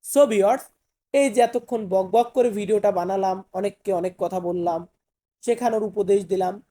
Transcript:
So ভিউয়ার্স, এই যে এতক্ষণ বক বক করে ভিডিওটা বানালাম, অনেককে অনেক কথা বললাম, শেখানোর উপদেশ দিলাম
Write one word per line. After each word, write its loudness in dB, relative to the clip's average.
So 6
ভিউয়ার্স, 0
এই 4
যে 2
এতক্ষণ -2
বক 0
বক 2
করে 0
ভিডিওটা 0
বানালাম, -2
অনেককে -4
অনেক -2
কথা -4
বললাম, -4
শেখানোর 0
উপদেশ 0
দিলাম -2